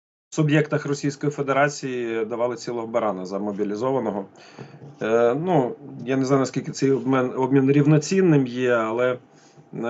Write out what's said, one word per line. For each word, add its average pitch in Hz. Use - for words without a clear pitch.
суб'єктах 151
Російської 143
Федерації, 131
давали 120
цілого 117
барана 107
за 98
мобілізованого. 104
Е, 117
ну, 151
я 131
не 135
знаю, 135
наскільки 131
цей 135
обмен, 127
обмін 135
рівноцінним 151
є, 123
але, 117
е, 123